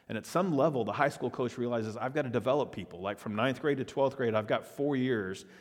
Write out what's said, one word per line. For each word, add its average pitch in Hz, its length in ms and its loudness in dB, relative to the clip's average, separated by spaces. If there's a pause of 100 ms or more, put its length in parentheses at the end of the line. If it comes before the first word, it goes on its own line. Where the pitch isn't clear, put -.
(100)
And 113 80 -4
at - 80 -8
some 175 280 0
level, 135 300 2
the 104 80 -2
high 135 160 2
school 135 220 -2
coach 123 260 -2
realizes, 117 400 -2
"I've 113 160 -4
got 147 100 0
to 131 60 -6
develop 123 420 2
people. 87 300 -10
Like, 95 180 -4
from 107 160 -6
ninth 127 280 2
grade 143 160 2
to 127 60 -4
twelfth 135 340 2
grade, 117 160 2
I've 107 120 2
got 127 200 0
four 143 280 -2
years 113 520 0 (140)